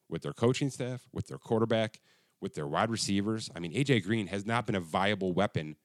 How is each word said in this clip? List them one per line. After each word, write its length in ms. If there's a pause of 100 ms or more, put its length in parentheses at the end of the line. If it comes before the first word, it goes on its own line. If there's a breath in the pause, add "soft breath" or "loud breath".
with 140
their 100
coaching 380
staff, 320 (100)
with 160
their 100
quarterback, 640 (400 soft breath)
with 140
their 120
wide 240
receivers. 640
I 60
mean, 160
A 80
J 160
Green 260
has 180
not 220
been 80
a 60
viable 520
weapon 520